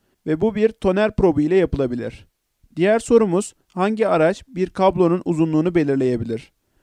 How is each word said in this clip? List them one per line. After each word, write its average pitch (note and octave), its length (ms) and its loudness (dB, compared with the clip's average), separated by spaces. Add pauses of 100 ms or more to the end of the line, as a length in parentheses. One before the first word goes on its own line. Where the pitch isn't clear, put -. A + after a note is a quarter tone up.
(280)
Ve D#3 140 -2
bu G#3+ 140 -2
bir G#3+ 140 2
toner G#3 460 -2
probu D#3 260 2
ile D#3 140 0
yapılabilir. B2 720 -2 (480)
Diğer G3+ 240 2
sorumuz, G#3+ 540 0 (140)
hangi G#3 400 -2
araç F3 400 0
bir F#3 220 -6
kablonun F3+ 560 2
uzunluğunu D#3+ 500 0
belirleyebilir? B2+ 760 -2 (320)